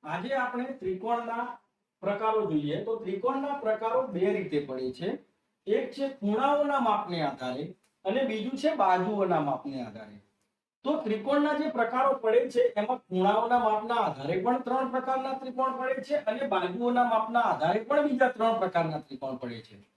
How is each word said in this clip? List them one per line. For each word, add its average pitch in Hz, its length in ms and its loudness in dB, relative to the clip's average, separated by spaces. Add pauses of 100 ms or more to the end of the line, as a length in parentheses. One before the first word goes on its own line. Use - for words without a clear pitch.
આજે 175 300 -4
આપણે 247 320 -2 (140)
ત્રિકોણના 226 760 -4 (460)
પ્રકારો 208 480 2
જોઈએ. 156 340 0
તો 226 120 -2
ત્રિકોણના 269 640 -2
પ્રકારો 226 460 0
બે 185 160 -2 (100)
રીતે 151 340 0
પડે 131 260 -4
છે, 175 160 -4 (580)
એક 240 240 0
છે 277 140 -4 (140)
ખૂણાઓના 277 640 2
માપને 175 420 0
આધારે 127 420 -4 (400)
અને 247 200 2
બીજું 220 320 -4
છે 311 180 2
બાજુઓના 185 680 2
માપને 135 420 -4
આધારે. 104 340 -14 (680)
તો 277 60 0 (120)
ત્રિકોણના 285 560 2
જે 311 120 0
પ્રકારો 254 520 2
પડે 226 180 6 (120)
છે 240 100 4 (120)
એમાં 196 240 0
ખૂણાઓના 214 600 2
માપના 226 460 2
આધારે 170 380 -2
પણ 247 200 2
ત્રણ 262 280 0
પ્રકારના 262 480 -2
ત્રિકોણ 262 400 -2
પડે 262 280 -2
છે 294 180 0
અને 220 220 -2
બાજુઓના 240 680 2
માપના 226 380 2
આધારે 180 340 0
પણ 285 240 2
બીજા 254 240 4
ત્રણ 226 260 2
પ્રકારના 165 420 0
ત્રિકોણ 135 360 -10
પડે 117 240 -10
છે. 104 160 -20 (200)